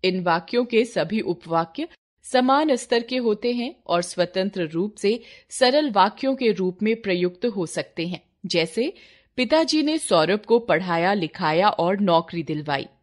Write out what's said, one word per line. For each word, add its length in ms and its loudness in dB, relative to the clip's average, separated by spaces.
इन 200 0
वाक्यों 420 0
के 200 2
सभी 360 -4
उपवाक्य 640 -4
समान 520 2
स्तर 280 -2
के 140 -4
होते 360 0
हैं 220 -6
और 140 2
स्वतंत्र 680 -2
रूप 280 -4
से 280 -2
सरल 420 2
वाक्यों 440 2
के 160 2
रूप 320 -2
में 180 0
प्रयुक्त 440 -2
हो 200 -2
सकते 420 -8
हैं। 160 -10
जैसे, 480 -2
पिताजी 480 2
ने 140 0
सौरभ 420 2
को 200 2
पढ़ाया, 540 0
लिखाया 560 2
और 300 0
नौकरी 440 0
दिलवाई 440 -4